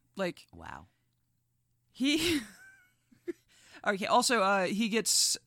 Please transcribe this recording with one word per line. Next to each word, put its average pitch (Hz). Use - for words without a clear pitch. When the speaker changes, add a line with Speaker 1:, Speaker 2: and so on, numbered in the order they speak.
Speaker 1:
Like, 185
Speaker 2:
Wow. 80
Speaker 1:
he 294
<laughs> -
Okay, 202
also, 233
uh, 190
he 208
gets, -